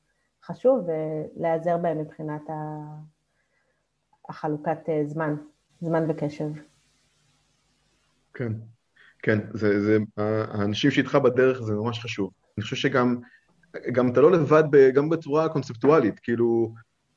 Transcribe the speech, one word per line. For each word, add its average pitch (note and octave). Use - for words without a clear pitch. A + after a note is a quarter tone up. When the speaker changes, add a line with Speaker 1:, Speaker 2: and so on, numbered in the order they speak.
Speaker 1:
חשוב, A3
ולהיעזר D#3+
בהם E3+
מבחינת D3+
ה-, D3+
החלוקת, D#3
אה, D3+
זמן, D3+
זמן E3
וקשב. D3+
Speaker 2:
כן, A#2
כן, A2
זה, G#2
זה, G#2+
ה-, G#2+
האנשים G#2+
שאיתך C#3+
בדרך B2+
זה A2
ממש A2+
חשוב. A2+
אני G#2
חושב C3+
שגם, B2
גם B2
אתה B2+
לא D#3
לבד D#3
ב-, C3+
גם C#3+
בצורה D#3
קונספטואלית, C3+
כאילו, A#2